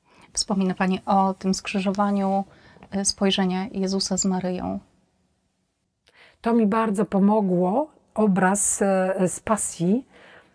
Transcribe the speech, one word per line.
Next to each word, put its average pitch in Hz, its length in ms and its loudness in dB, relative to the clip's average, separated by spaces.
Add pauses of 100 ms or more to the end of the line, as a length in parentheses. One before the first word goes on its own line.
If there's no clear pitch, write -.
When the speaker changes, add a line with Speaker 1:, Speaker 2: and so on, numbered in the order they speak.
(320)
Speaker 1:
Wspomina 190 420 0
Pani 185 320 0
o 190 280 2
tym 190 200 -2
skrzyżowaniu, 196 880 -2 (460)
e, 196 140 -4
spojrzenia 190 680 0
Jezusa 190 440 -4
z - 80 0
Maryją. 185 540 -4 (1600)
Speaker 2:
To 233 120 0
mi 226 140 4
bardzo 214 380 0
pomogło, 196 840 2 (240)
obraz, 196 680 2
e, 190 460 2
z - 120 -10
Pasji, 208 680 -2 (480)